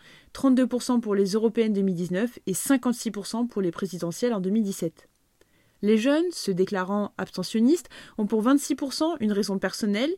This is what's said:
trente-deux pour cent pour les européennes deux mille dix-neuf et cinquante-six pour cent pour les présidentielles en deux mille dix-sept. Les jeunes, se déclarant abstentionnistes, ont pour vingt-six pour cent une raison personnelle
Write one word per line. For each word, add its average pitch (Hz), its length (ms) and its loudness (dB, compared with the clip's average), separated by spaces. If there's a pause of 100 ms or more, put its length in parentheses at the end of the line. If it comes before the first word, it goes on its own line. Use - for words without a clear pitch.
(340)
trente-deux 254 340 4
pour 240 160 -2
cent 247 160 2
pour 214 160 0
les 196 160 2
européennes 220 400 2
deux 196 100 0
mille 190 140 2
dix-neuf 180 500 -2
et 185 80 -2
cinquante-six 247 560 0
pour 196 160 -8
cent 240 220 -4
pour 208 140 -4
les 175 100 0
présidentielles 180 600 -4
en 196 80 -2
deux 185 80 -2
mille 220 140 2
dix-sept. 185 440 -6 (720)
Les 214 160 4
jeunes, 294 360 2
se - 180 -4
déclarant 190 680 -2
abstentionnistes, 220 680 0 (300)
ont 214 80 0
pour 220 160 0
vingt-six 277 340 2
pour 269 160 -6
cent 320 300 -2
une 214 100 0
raison 196 280 -2
personnelle 208 580 -2